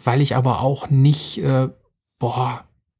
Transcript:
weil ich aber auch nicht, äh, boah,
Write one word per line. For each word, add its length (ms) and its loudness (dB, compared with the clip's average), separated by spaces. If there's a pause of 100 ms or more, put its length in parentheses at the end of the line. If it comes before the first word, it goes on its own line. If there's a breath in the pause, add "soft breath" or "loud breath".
weil 160 2
ich 160 0
aber 240 0
auch 280 -4
nicht, 540 2
äh, 260 0 (520)
boah, 420 -4 (380)